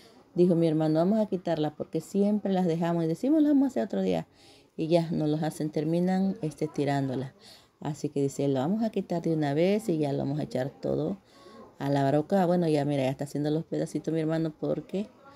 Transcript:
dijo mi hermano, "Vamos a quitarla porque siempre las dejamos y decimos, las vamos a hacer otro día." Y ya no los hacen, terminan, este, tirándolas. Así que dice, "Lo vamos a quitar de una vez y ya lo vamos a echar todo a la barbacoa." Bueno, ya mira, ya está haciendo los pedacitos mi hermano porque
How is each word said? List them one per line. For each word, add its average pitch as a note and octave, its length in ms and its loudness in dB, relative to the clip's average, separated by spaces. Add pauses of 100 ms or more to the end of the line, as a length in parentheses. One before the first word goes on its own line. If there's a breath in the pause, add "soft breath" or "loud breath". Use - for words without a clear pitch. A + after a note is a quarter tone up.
(340 loud breath)
dijo F3+ 200 6
mi E3 140 4
hermano, D#3 320 2
"Vamos G3 180 2
a G#3+ 80 2
quitarla D#3+ 480 -2
porque - 260 -6
siempre G3+ 520 0
las F#3 140 2
dejamos E3+ 380 0
y - 40 0
decimos, C4+ 340 2
las D4 100 4
vamos C#4 140 4
a - 20 2
hacer A#3 160 -2
otro G3 180 -2
día." F3 240 0 (500 loud breath)
Y D#3+ 120 -4
ya E3 220 2
no D#3 160 0
los D3+ 160 0
hacen, D3+ 280 -4
terminan, F3+ 720 0
este, D#3 260 -4
tirándolas. C#3 640 -2 (480 loud breath)
Así D3 280 -6
que C#3+ 140 -2
dice, C#3 240 -2
"Lo C3+ 140 2
vamos G3+ 240 0
a A3 60 -2
quitar F#3 320 -4
de E3 120 0
una D3+ 200 0
vez G3+ 340 2
y E3 100 0
ya D3 140 0
lo C#3 60 -2
vamos C#3 200 -2
a C#3 60 -2
echar C#3 260 -4
todo C#3+ 480 -4 (600 loud breath)
a C#3 100 -4
la C#3 140 2
barbacoa." D3+ 420 2
Bueno, F3 220 2
ya D3+ 160 2
mira, C#3+ 180 0
ya C3 80 0
está C#3 140 -6
haciendo D3 260 -4
los D#3+ 140 -2
pedacitos D#3 500 -4
mi D#3+ 60 0
hermano D#3+ 380 -2
porque F#3 500 -4 (280 loud breath)